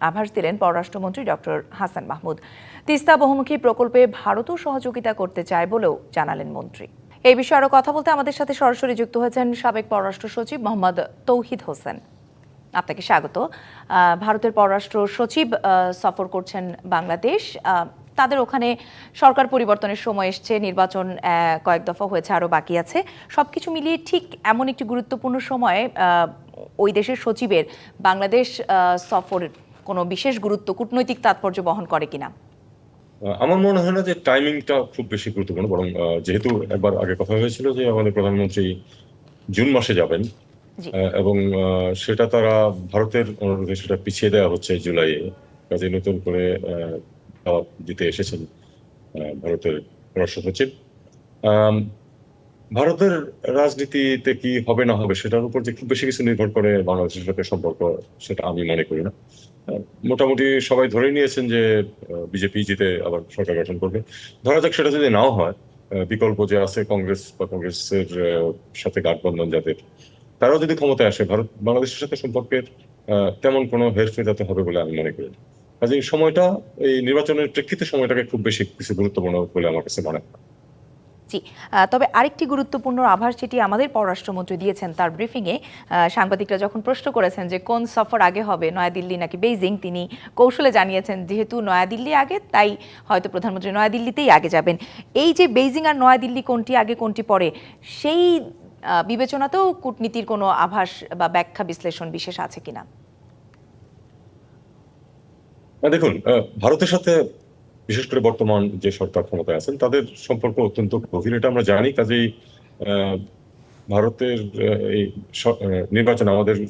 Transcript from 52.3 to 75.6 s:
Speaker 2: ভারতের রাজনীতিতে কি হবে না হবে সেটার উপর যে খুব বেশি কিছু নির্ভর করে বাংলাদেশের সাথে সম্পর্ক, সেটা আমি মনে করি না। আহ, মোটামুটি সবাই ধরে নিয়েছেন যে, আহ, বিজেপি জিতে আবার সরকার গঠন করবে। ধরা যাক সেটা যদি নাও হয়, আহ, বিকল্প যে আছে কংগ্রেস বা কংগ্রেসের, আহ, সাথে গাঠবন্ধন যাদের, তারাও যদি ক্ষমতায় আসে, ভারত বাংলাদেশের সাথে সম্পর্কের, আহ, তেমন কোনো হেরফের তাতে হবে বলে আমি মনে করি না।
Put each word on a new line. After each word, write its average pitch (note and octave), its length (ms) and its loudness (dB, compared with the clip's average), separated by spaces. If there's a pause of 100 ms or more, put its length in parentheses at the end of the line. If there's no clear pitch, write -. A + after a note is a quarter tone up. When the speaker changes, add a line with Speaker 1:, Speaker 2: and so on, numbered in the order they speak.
Speaker 2:
ভারতের D#3+ 580 0 (100)
রাজনীতিতে C3+ 920 0
কি B2+ 340 -2
হবে A#2+ 160 2
না A#2 120 4
হবে G2+ 180 0
সেটার A#2 300 -2
উপর B2 180 -4
যে A#2+ 100 -6
খুব A#2 160 -10
বেশি C3 180 0
কিছু C3 160 -2
নির্ভর G#2+ 280 2
করে G#2 320 2
বাংলাদেশের F2+ 400 -2
সাথে F#2+ 200 -4
সম্পর্ক, E2+ 540 -2 (240)
সেটা - 260 -6
আমি E2+ 240 -4
মনে E2 140 0
করি D#2 180 -4
না। F2 80 -4
আহ, - 680 -14 (260)
মোটামুটি C3+ 560 2
সবাই C3 280 2
ধরে B2 240 2
নিয়েছেন C3+ 360 0
যে, A2+ 340 2
আহ, F2 440 -10
বিজেপি G2 380 -2
জিতে F#2+ 420 0
আবার E2+ 140 -4 (100)
সরকার F2 280 -2
গঠন E2+ 200 -4
করবে। F#2+ 240 -4 (420)
ধরা C#3+ 160 4
যাক D#3+ 120 0
সেটা D3 180 0
যদি C#3+ 200 2
নাও A2+ 200 4
হয়, F#2 220 0
আহ, - 520 -8
বিকল্প G#2+ 420 0
যে G2+ 120 2
আছে G2 260 0
কংগ্রেস F#2+ 540 -4
বা F#2 80 -4
কংগ্রেসের, F2 920 -4
আহ, E2 140 0 (220)
সাথে - 260 -4
গাঠবন্ধন E2+ 500 0
যাদের, D#2+ 240 0 (640)
তারাও C#3 200 4
যদি D#3+ 160 0
ক্ষমতায় C3+ 340 2
আসে, G2+ 160 0
ভারত G#2+ 220 0 (160)
বাংলাদেশের B2 360 0
সাথে - 180 -6
সম্পর্কের, B2 460 -2
আহ, - 680 -2 (120)
তেমন C3+ 260 2
কোনো A#2+ 220 2
হেরফের G#2+ 340 0
তাতে G#2 200 0
হবে F#2 180 -2
বলে F2 180 0
আমি D#2+ 200 -4
মনে D#2 120 -4
করি C#2+ 140 -10
না। B1 80 -16 (460)